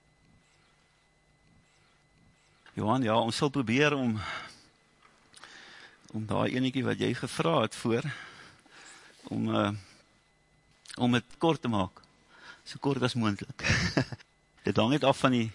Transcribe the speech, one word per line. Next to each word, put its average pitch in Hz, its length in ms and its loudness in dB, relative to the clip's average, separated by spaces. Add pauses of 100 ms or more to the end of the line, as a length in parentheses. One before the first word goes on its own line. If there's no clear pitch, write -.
(2750)
Johan, 113 320 0
ja, 107 120 2
ons 117 200 0
sal 151 160 0
probeer 139 420 2
om, 120 220 0 (2000)
om 110 140 -6
daai 104 300 0
enetjie 127 280 0
wat 107 160 0
jy 107 160 2
gevra 160 460 0
het 110 140 -2
voor, 117 280 0 (1300)
om, 110 200 -2
eh, 107 180 2 (1200)
om 123 200 2
het - 220 -6
kort 165 240 0
te 123 80 -2
maak, 98 320 -2 (640)
so - 140 -14
kort 135 240 -2
as 123 160 0
moontlik. 107 460 -2 (480)
<laughs> - 540 -20
Dit 101 120 0
hang 113 160 4
net 143 100 0
af 131 200 4
van 131 100 4
die 117 200 0